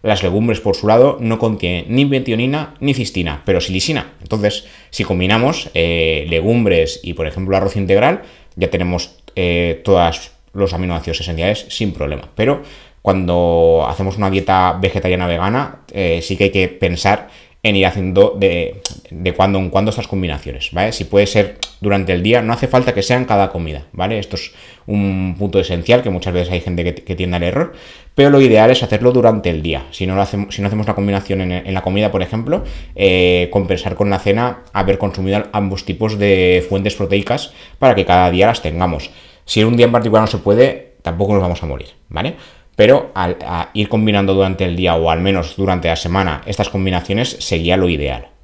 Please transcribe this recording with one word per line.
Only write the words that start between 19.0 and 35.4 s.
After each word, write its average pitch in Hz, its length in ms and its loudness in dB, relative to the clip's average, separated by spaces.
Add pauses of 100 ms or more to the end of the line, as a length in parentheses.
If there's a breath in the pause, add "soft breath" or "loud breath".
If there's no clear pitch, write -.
de 87 220 -4
cuando 95 260 2
en 92 100 -4
cuando 104 220 0
estas 110 160 -8
combinaciones, 73 640 -6
¿vale? 98 220 -2
Si - 100 -8
puede 101 240 2
ser - 320 0 (200)
durante 101 320 0
el 90 120 0
día, 117 180 4
no 110 120 -2
hace 123 140 -2
falta 127 240 2
que 98 120 -2
sea 123 140 0
en 127 80 0
cada 98 260 2
comida, 76 400 -8
¿vale? 98 260 -4
Esto - 180 -8
es - 160 -10 (360 loud breath)
un 95 500 -2
punto 98 220 0
esencial 92 420 0
que 110 80 -4
muchas 90 240 -4
veces 90 180 -2
hay 85 100 -2
gente 87 220 -4
que, 85 120 -4
que - 200 -8
tiende 87 220 -4
al 85 60 -2
error, 131 300 -2 (420 loud breath)
pero 143 160 6
lo 139 100 8
ideal 113 300 8
es 123 100 2
hacerlo 120 300 2
durante 113 400 2
el 78 100 -4
día. 76 300 -4
Si 92 160 -4
no 95 80 -2
lo 98 80 2
hacemos, 98 320 -4
si 101 80 -4
no 101 60 0
hacemos 104 180 -2
la 107 80 -2
combinación 98 460 -2
en, 90 100 -4
en 92 240 -6
la 92 80 -4
comida, 98 280 0
por 95 120 -2
ejemplo, 120 400 -4 (320 loud breath)
eh, 90 560 4
compensar 92 420 -2
con 101 160 0
la 98 80 0
cena 110 460 -2 (100)
haber 98 240 0
consumido 98 540 -2